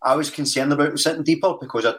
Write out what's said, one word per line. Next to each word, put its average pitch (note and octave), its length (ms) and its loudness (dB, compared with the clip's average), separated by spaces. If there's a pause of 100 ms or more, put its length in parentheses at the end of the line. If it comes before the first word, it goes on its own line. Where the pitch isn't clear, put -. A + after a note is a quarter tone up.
I C3 140 2
was D3+ 140 -2
concerned C#3 420 -2
about D3 180 2
him D3 80 -6
sitting D#3+ 260 -2
deeper E3 360 2
because A#2+ 240 -4
I A2+ 140 2